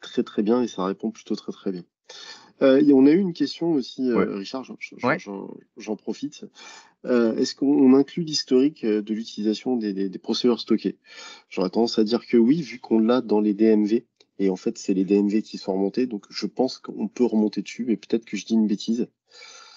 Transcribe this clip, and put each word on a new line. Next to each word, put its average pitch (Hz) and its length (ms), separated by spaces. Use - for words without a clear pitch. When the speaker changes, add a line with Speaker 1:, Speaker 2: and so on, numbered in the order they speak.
Speaker 1:
très, - 220
très - 200
bien 117 200
et 113 40
ça 98 160
répond 98 280
plutôt - 260
très, - 160
très - 180
bien. 87 140
Euh, 135 200
et 147 120
on 135 140
a 147 40
eu 165 60
une 190 160
question 165 400
aussi, 131 360
euh, 117 60
Speaker 2:
Ouais. 104 220
Speaker 1:
Richard, 120 260
j'en, 113 160
j'en, - 280
Speaker 2:
Ouais. 151 120
Speaker 1:
j'en, 98 340
j'en 110 200
profite. - 500
Euh, 117 320
est-ce 131 200
qu'on, 139 120
on 139 280
inclut 139 280
l'historique, 147 640
euh, 107 160
de 107 120
l'utilisation 107 600
des, 107 160
des, 98 160
des 92 120
procédures 117 400
stockées ? - 400
J'aurais 95 220
tendance 110 260
à 110 60
dire 110 220
que - 120
oui, 127 240
vu 120 180
qu'on 113 200
l'a 120 220
dans 107 200
les 107 140
D 110 100
M 107 200
V, 113 220
et 98 120
en 92 60
fait, 110 220
c'est - 160
les 95 100
D 95 120
M 101 140
V 107 120
qui - 160
sont - 160
remontés, 98 320
donc 113 240
je - 160
pense 127 320
qu'on 113 300
peut - 180
remonter 107 380
dessus, - 220
mais 110 120
peut-être - 280
que - 120
je 92 80
dis - 80
une 110 140
bêtise. 110 420